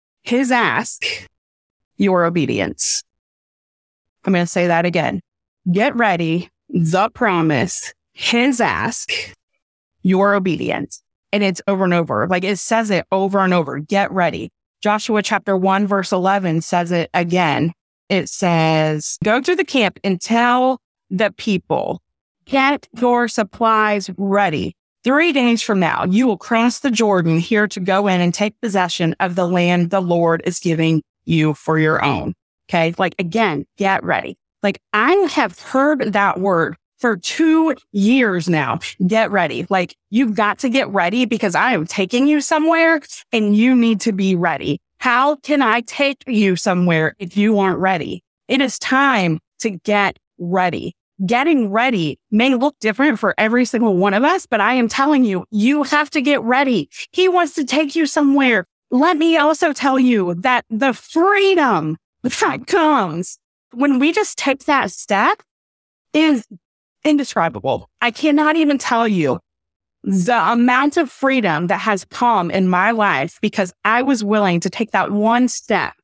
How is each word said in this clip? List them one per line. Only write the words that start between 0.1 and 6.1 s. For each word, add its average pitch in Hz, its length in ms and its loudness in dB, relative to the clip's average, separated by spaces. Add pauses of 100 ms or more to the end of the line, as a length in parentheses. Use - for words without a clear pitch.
his 247 300 0
ask, 196 500 -2 (920)
your 185 300 2
obedience. 123 760 -2 (1200)
I'm 190 80 2
gonna 175 120 0
say 175 200 -2
that 170 180 2
again. 170 380 -2 (500)
Get 240 240 0
ready, 175 540 0 (180)